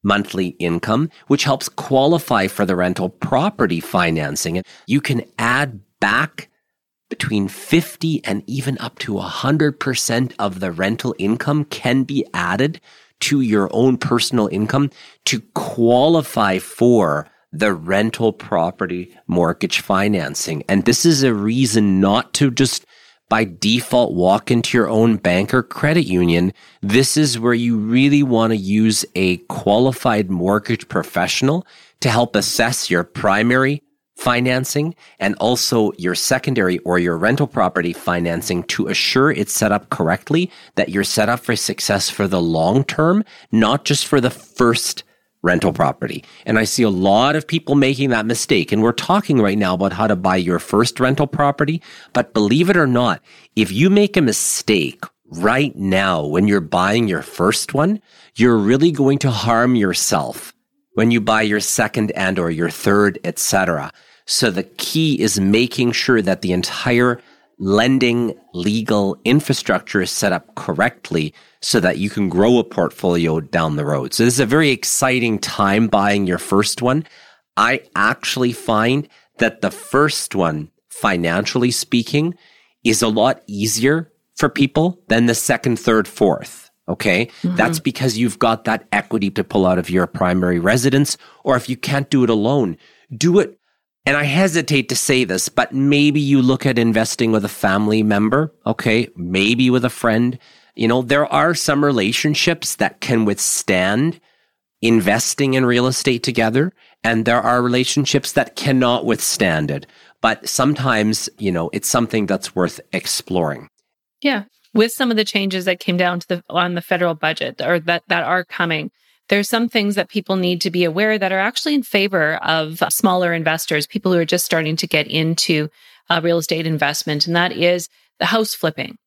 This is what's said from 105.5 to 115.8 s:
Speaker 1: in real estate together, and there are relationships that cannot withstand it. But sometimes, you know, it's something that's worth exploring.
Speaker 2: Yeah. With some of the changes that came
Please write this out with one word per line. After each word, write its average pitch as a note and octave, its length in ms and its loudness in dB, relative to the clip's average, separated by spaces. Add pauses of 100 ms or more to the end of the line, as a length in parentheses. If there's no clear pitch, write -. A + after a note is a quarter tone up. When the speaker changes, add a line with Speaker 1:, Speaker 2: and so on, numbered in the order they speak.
Speaker 1:
in C3 120 2
real B2 220 2
estate B2+ 360 -2
together, A#2+ 500 0 (300)
and A2+ 200 0
there A#2+ 160 2
are B2 220 2
relationships B2+ 720 0
that - 240 -2
cannot B2+ 480 0
withstand E2+ 640 -2
it. C#2 140 -6 (340)
But - 300 -2
sometimes, B2+ 880 0
you G2+ 140 -2
know, E2+ 200 -2
it's - 160 -6
something A2+ 380 -2
that's F#2+ 300 -4
worth F2+ 260 -2 (100)
exploring. - 800 -6 (520)
Speaker 2:
Yeah. A#3+ 240 -2 (280)
With A3 180 2
some B3 200 -2
of A3 60 0
the G#3+ 60 0
changes F#3+ 420 -4
that F3+ 140 -2
came F3+ 180 -2